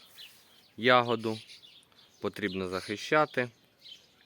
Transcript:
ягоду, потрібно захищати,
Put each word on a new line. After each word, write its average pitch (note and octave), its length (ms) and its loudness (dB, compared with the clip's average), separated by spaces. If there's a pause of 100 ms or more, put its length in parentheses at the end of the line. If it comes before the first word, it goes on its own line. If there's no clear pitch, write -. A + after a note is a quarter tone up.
(760)
ягоду, A2+ 640 2 (840)
потрібно F#2+ 460 -4
захищати, B2 840 -2 (760)